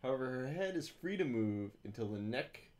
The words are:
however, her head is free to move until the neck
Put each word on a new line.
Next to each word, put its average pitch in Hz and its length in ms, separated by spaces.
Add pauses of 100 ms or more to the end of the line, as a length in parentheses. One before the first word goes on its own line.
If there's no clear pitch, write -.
however, 131 240
her 127 220
head 185 280
is 151 100
free 185 300
to 185 80
move 107 460 (140)
until 107 220
the 104 140
neck 117 400 (200)